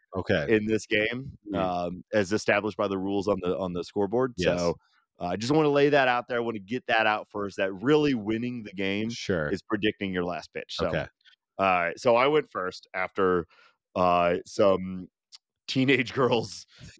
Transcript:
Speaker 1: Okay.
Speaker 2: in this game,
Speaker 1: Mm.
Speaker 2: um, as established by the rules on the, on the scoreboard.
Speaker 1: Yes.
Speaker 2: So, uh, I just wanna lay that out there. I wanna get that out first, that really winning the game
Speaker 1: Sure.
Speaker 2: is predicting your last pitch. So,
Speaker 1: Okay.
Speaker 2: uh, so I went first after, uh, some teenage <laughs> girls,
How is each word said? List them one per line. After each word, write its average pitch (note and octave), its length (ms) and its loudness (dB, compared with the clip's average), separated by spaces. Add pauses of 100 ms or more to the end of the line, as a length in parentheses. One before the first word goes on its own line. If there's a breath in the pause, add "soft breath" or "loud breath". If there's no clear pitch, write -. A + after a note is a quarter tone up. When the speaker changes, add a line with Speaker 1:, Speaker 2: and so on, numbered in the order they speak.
(160)
Speaker 1:
Okay. F#2 380 0
Speaker 2:
in G#2+ 120 2
this A2 200 -2
game, A#2 500 -2 (160)
Speaker 1:
Mm. G2 60 -2
Speaker 2:
um, F2+ 540 -4
as G2+ 200 2
established G#2 440 0
by G#2 120 -2
the G2 100 -2
rules G2 300 -2
on G2 140 0
the, F2+ 160 -2
on F2+ 140 -4
the F2 120 -6
scoreboard. A#2 520 -2
Speaker 1:
Yes. F2 240 0
Speaker 2:
So, E2+ 160 0 (440)
uh, F2+ 60 -6
I F2+ 100 -2
just A#2 160 -2
wanna D3+ 180 4
lay C#3+ 200 4
that C#3 180 4
out B2 200 0
there. B2+ 100 -4
I - 20 0
wanna A#2 200 -4
get G2+ 280 -8
that A2+ 180 4
out G#2+ 240 0
first, G2+ 280 -6
that G2 140 0
really C#3+ 420 2
winning A2+ 500 -4
the G2+ 80 -14
game G2 380 -2
Speaker 1:
Sure. E2+ 380 -2
Speaker 2:
is F#2 140 -4
predicting G#2 500 -2
your F2+ 120 -2
last E2+ 280 -8
pitch. - 240 -10
So, - 120 -2
Speaker 1:
Okay. D#2+ 180 -2 (520 soft breath)
Speaker 2:
uh, F2+ 380 2
so A#2 200 4
I B2+ 120 6
went D3+ 220 0
first F#2 440 -8
after, F2+ 520 0 (500 soft breath)
uh, F2 400 4 (100)
some F#2 600 0 (600)
teenage C3 460 0
<laughs> - 0 -
girls, A#2+ 520 0 (340 soft breath)